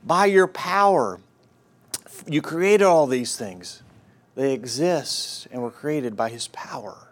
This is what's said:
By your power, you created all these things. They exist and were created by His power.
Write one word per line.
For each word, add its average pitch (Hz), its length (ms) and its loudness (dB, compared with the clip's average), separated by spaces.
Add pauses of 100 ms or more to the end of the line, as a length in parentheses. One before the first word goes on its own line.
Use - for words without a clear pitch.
By 180 220 2
your 190 200 6
power, 180 720 0 (1040)
you 151 160 0
created 190 420 2
all 165 220 6
these 127 300 -2
things. 92 460 -12 (520)
They 135 180 0
exist 131 1000 -4
and 123 100 -8
were 120 80 -6
created 135 460 -6
by 113 140 -2
His 117 180 -12
power. - 480 -14 (160)